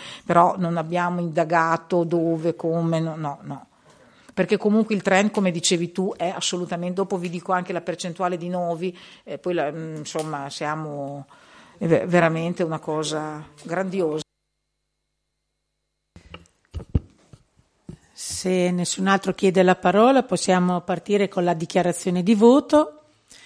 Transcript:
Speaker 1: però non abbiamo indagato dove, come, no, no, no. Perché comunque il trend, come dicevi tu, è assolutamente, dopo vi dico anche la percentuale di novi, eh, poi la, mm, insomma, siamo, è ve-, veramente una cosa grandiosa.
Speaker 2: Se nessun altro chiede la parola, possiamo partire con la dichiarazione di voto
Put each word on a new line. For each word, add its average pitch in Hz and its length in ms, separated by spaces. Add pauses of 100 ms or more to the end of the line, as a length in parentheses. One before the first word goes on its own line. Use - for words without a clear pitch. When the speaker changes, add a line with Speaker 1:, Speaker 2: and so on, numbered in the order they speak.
(260)
Speaker 1:
però 170 320
non 170 180
abbiamo 175 460
indagato 165 840
dove, 165 540
come, 165 420
no, 160 160
no, 147 280
no. 143 240 (680)
Perché 202 200
comunque 214 360
il 190 80
trend, 202 300
come 196 180
dicevi 170 420
tu, 196 240
è 170 120
assolutamente, 180 680
dopo 190 240
vi 175 100
dico 175 260
anche 180 200
la 175 80
percentuale 180 560
di 170 120
novi, 175 460 (280)
eh, - 160
poi 180 160
la, 147 160
mm, 160 240
insomma, 151 560
siamo, 147 760 (540)
è 170 80
ve-, 165 180
veramente 170 560
una 160 160
cosa 156 680 (200)
grandiosa. 170 580 (4000)
Speaker 2:
Se 180 600
nessun 180 360
altro 190 260
chiede 190 300
la 185 120
parola, 233 480
possiamo 180 580
partire 196 460
con 185 160
la 175 100
dichiarazione 180 720
di 208 100
voto 277 680 (440)